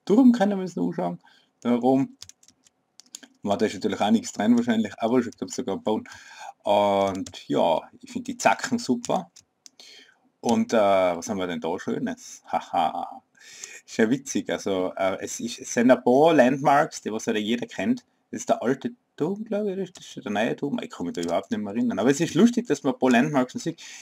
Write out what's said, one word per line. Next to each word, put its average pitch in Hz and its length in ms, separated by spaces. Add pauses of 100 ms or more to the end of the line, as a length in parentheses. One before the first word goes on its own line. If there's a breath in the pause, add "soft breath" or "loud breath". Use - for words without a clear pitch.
Darum 247 260
kann 208 200
man 190 100
es 185 160
noch 175 100
anschauen. 175 320 (400 soft breath)
Da 120 160
rum. 131 400 (1300)
Man, 101 180
da 107 60
ist 98 80
natürlich 95 260
auch 104 120
nichts 113 200
drin 113 260
wahrscheinlich, 117 420
aber 117 200
ich 113 180
glaub - 140
sogar 98 240
Boden. 110 300 (580 loud breath)
Und 98 840
ja, 104 320 (200)
ich - 80
find - 160
die - 120
Zacken 117 420
super. 151 500 (1120 loud breath)
Und, 113 320
äh, 117 40
was 92 520
haben 104 80
wir 92 100
denn 85 120
da 85 200
Schönes? - 640
<laughs> - 40
Haha. - 760 (640 loud breath)
Ist - 120
ja 110 120
witzig. 131 400
Also, 92 460
äh, 95 260
es - 180
ist, 113 200
es - 140
sind 123 180
ein 120 120
paar 143 300
Landmarks, 139 680
die 104 100
was 110 160
halt 107 100
jeder 117 300
kennt. - 380 (260)
Das 104 100
ist - 80
der - 120
alte 120 300 (240)
Turm, 196 280
glaub 208 220
ich, 196 80
oder 196 80
ist - 160
das - 80
schon - 180
der 104 80
neue 123 240
Turm? - 260
Ich - 80
kann - 160
mich 85 80
da 87 80
überhaupt 85 300
nicht 107 80
mehr 101 140
erinnern. 117 260
Aber 120 120
es 139 100
ist 151 140
lustig, 233 320
dass - 160
man 131 100
ein - 60
paar 131 120
Landmarks 127 440
noch 120 60
sieht. 160 200 (200 loud breath)